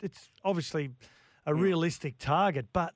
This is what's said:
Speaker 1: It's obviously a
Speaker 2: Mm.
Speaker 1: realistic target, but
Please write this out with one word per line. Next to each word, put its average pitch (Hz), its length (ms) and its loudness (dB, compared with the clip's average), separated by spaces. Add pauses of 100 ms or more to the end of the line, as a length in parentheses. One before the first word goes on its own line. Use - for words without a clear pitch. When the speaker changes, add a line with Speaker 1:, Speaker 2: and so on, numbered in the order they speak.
Speaker 1:
It's - 260 -12 (160)
obviously 156 460 -2 (560)
a 151 40 0
Speaker 2:
Mm. 156 80 2
Speaker 1:
realistic 170 600 0
target, 147 520 2
but 170 240 -2